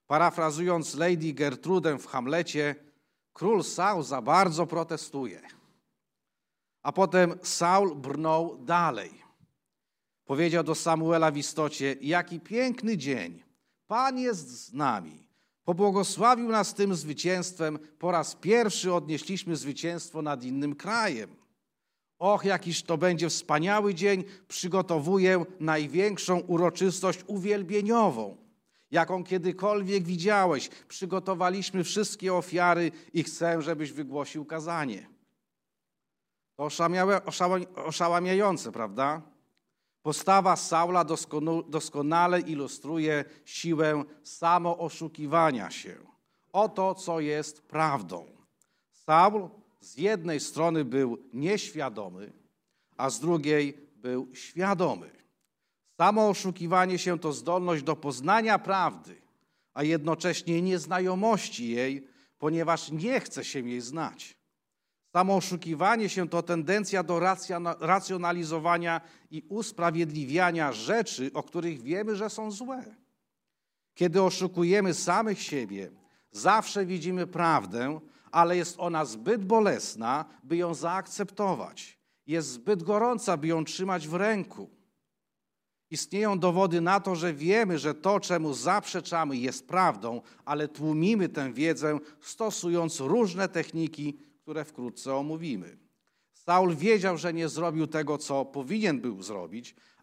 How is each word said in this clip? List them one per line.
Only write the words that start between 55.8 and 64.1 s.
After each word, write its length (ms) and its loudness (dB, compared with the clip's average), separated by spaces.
Samooszukiwanie 1000 4
się 200 -2
to 140 -2
zdolność 500 0
do 140 -2
poznania 640 2
prawdy, 640 -4
a 80 -4
jednocześnie 800 0
nieznajomości 1080 0
jej, 380 -2
ponieważ 520 0
nie 300 -2
chce 240 -12
się 160 -6
jej 200 -6
znać. 560 -10